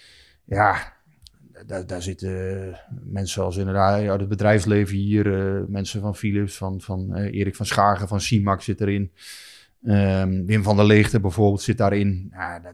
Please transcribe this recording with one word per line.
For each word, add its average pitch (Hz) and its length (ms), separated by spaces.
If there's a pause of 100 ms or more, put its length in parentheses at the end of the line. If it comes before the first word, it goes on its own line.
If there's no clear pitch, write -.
(460)
ja, - 480 (720)
daar, 95 220
daar 90 140
zitten 95 720 (280)
mensen 98 400
als 92 140
inderdaad 98 500
uit 98 120
het 98 100
bedrijfsleven 104 680
hier, 98 600
eh, 98 100
mensen 98 340
van 104 140
Philips, 101 420
van, 95 240
van, 95 340
eh, 101 240
Erik 98 160
van 107 100
Schagen, 98 420
van 101 140
Simac 101 400
zit 101 200
erin. 101 300 (720)
Ehm, 95 640
Wim 104 180
van 104 120
der 104 100
Leegte 107 340
bijvoorbeeld 101 420
zit - 160
daarin. 101 540
Ja, 87 280
dat, 85 140